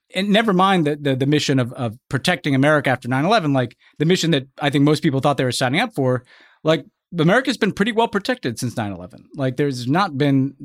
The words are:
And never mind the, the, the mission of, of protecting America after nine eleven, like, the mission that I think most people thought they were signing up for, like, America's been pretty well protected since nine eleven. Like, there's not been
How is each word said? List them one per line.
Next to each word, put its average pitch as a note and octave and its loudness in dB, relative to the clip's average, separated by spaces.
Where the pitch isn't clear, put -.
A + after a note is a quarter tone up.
And G3 -2
never G#3+ 2
mind F3+ 2
the, D3+ 0
the, C#3+ -2
the C3 -2
mission D3 2
of, B2 -4
of A#2 -6
protecting D3 -2
America C#3+ 2
after A#2+ -2
nine C3 -2
eleven, F3 2
like, B2+ -2
the D3+ 0
mission E3+ 2
that D3 0
I C#3+ 0
think C#3+ 2
most D3+ 2
people C3+ 0
thought C#3+ 0
they C#3 0
were B2 0
signing C3+ -2
up B3 -4
for, B2+ -2
like, D#3+ 2
America's G#3+ 2
been G3+ 0
pretty A3 -2
well A3+ 0
protected G3 -4
since A#2+ -6
nine G#2 -4
eleven. F2+ -16
Like, C3 -4
there's C3 -4
not D#3 0
been C#3 2